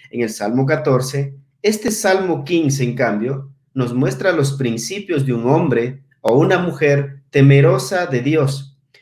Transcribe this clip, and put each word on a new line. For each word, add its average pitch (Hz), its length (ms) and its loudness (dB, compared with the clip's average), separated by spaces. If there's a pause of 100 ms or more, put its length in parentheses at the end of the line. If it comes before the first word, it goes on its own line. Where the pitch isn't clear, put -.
(120)
en 120 100 -4
el 110 80 -2
Salmo 113 360 -2
catorce, 143 680 -2 (260)
este 214 300 -2
Salmo 185 520 0
quince, 143 400 0
en 120 100 -2
cambio, 117 580 -4 (220)
nos 120 200 -2
muestra 175 400 0
los 139 200 0
principios 139 720 -4
de 127 80 -2
un 113 140 -2
hombre 131 560 0 (160)
o 113 180 2
una 175 220 4
mujer 143 720 -2
temerosa 160 760 4
de 135 140 -2
Dios, 143 580 -2 (240)